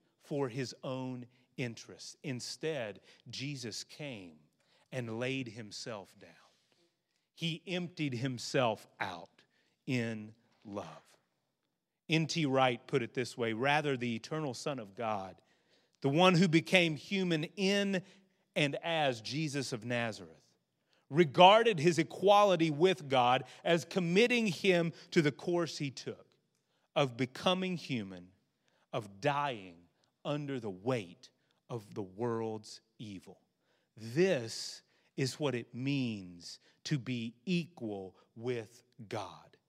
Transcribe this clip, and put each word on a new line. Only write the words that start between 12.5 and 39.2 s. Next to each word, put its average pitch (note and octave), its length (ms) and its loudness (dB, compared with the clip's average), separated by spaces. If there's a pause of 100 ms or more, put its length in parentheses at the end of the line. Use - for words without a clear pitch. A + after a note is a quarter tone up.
put C3+ 160 0
it A2+ 120 -8
this B2 240 -4
way, A#2 140 0
"Rather, C#3+ 440 0
the A#2+ 200 -4
eternal D#3 360 -6
Son C#3 260 -6
of G2 160 -14
God, G#2 460 -6 (600)
the C#3 60 2
one F3+ 260 6
who F3+ 140 8
became E3 480 4
human F3 480 -2 (120)
in G3 460 0 (520)
and D3 280 0
as D3+ 380 0
Jesus C3 520 -4
of A2+ 120 -6
Nazareth, A2+ 580 -4 (680)
regarded F3+ 720 8
his D#3+ 200 4
equality F#3 720 4
with D#3 380 2
God B2+ 360 4 (200)
as E3 200 2
committing G#3+ 640 4
him E3+ 440 2 (200)
to F3 100 4
the D3 100 2
course E3+ 460 -4
he D3 120 -6
took - 360 -12 (720)
of C3+ 200 2
becoming F#3 600 0
human, F#2+ 520 -8 (640)
of G2+ 280 -8
dying C3 560 -2 (480)
under C#3+ 340 -4
the A2 120 -6
weight F#2+ 600 -6 (400)
of A2+ 240 -10
the A2+ 80 -6
world's A2 800 -6 (180)
evil." G2 420 -14 (560)
This A#2+ 840 -2 (340)
is C3+ 220 -2
what C#3 160 0
it A#2 180 -6
means A2+ 840 -4 (260)
to D3+ 140 -2
be A#2 360 -6 (100)
equal A2+ 720 -4 (180)
with A#2 480 -8 (260)
God. F#2 480 -10 (120)